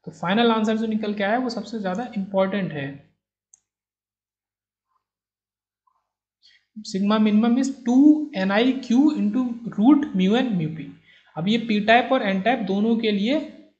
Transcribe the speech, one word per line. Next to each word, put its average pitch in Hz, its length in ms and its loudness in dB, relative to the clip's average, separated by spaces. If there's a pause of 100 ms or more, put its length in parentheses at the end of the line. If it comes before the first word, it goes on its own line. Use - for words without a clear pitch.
तो 160 80 -16
final 220 380 0
answer 220 260 0
जो 226 100 -4
निकल 214 280 -4
के 208 100 -4
आया 208 140 -2
वो 254 100 -4
सबसे 226 300 -10
ज़्यादा 202 400 -8
important 190 540 -4
है। 139 380 -12 (3750)
Sigma 208 400 -2
minimum 214 400 4
is 269 120 0 (180)
two 302 380 6 (120)
N 190 140 0
I 214 200 4
Q - 280 0 (200)
into 208 220 0 (380)
root 277 240 6 (120)
mu 190 200 2
n 254 180 0
mu 160 220 -2
p। - 80 -12 (520)
अब 165 120 -4
ये 226 100 0
पी 220 220 -2
type 233 320 2
और 254 100 0
n 190 180 -2
type 247 180 0
दोनों 208 380 -2
के 226 140 -2
लिए 208 260 -2 (440)